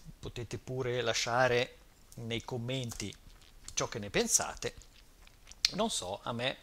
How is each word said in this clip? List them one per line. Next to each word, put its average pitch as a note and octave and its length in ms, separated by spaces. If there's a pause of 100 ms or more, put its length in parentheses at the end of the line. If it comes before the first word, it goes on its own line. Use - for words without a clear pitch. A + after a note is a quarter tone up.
(180)
Potete A#2+ 400
pure B2+ 420
lasciare A#2+ 760 (380)
nei A#2 280
commenti A#2+ 720 (600)
ciò C3+ 140
che - 100
ne G#2 120
pensate. - 640 (960)
Non G#3+ 160
so, F#2+ 360
a B2 100
me A#2+ 280